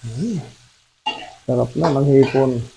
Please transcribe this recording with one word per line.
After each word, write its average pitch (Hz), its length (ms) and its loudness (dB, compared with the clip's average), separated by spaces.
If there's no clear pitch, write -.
Hmm. 165 320 -6
Sarap 123 320 -2
na 165 160 0
ng 139 180 2
hipon. 135 380 4